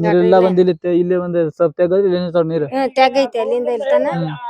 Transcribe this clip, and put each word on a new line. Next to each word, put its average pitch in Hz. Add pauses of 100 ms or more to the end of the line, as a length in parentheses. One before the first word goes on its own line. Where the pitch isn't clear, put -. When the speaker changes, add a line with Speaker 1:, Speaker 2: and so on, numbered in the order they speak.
Speaker 1:
ನೀರೆಲ್ಲ 170
Speaker 2:
ಗಟ್ರ 185
ಇಲ್ಲ. -
Speaker 1:
ಬಂದ್ 185
ಇಲ್ಲಿ 185
ತೆ-, 175
ಇಲ್ಲೇ 180
ಒಂದ್ 175
ಸ್ವಲ್ಪ 165
ತೆಗ್ದ್ 180
ಇಲ್ಲಿ 185
ನಿಂತಾವ್ 170
ನೀರು. 160
Speaker 2:
ಹ್ಮ್, 262
ತೆಗ್ಗೈತಿ 262
ಅಲ್ಲಿಂದ 233
ಇಲ್ಲಿ 240
ತನ. 285
Speaker 1:
ಹ್ಮ್. 165 (220)